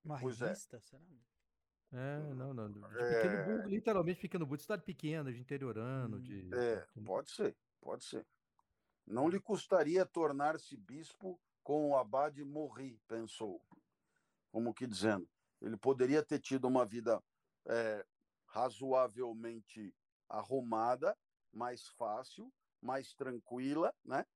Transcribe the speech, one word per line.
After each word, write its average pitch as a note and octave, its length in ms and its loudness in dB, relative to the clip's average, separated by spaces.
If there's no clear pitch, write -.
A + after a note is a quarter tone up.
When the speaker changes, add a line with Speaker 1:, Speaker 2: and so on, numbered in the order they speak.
Speaker 1:
Uma D3+ 160 -6
Speaker 2:
Pois B2 220 -4
é. A#2 60 0
Speaker 1:
revista, - 340 -6
será? C#3 220 -20
Speaker 3:
É, C#3+ 420 -4
não, C3 200 -6
não. G#2+ 180 -4
De G2+ 120 -12
Speaker 2:
É. A#2+ 60 2
Speaker 3:
pequeno A2+ 320 6
burgo, G#3 320 0
literalmente F#3+ 500 2
pequeno F3 260 -2
burgo, C#3 120 -2
de - 60 -10
cidade G#3 200 -4
pequena, D3+ 480 -4
de A#2 80 -8
interiorano, B2+ 800 -4
Speaker 1:
Hum. - 40 -6
Speaker 3:
de G2 320 -8
Speaker 2:
É, A#2 340 2
pode G2+ 260 -2
ser, - 240 0
pode G#2+ 240 -8
ser. - 240 -10
Não B2+ 240 2
lhe F#3+ 100 2
custaria F3+ 680 4
tornar-se D3 720 0
bispo E3 600 -12
com D3 280 2
o C#3 60 6
abade C3+ 460 2
Morri, C3+ 640 -8
pensou. A2 540 -6
Como A#2 220 0
que B2+ 140 -4
dizendo, G2+ 420 2
ele A2 160 -4
poderia C3+ 460 4
ter D3 160 -2
tido C3 280 -2
uma B2+ 180 4
vida, A2 380 0
é, A2 400 0
razoavelmente A#2 1500 -2
arrumada, A#2+ 880 2
mais B2 380 -6
fácil, B2 640 -6
mais C3 320 -4
tranquila, C3 800 0
né? C3+ 220 0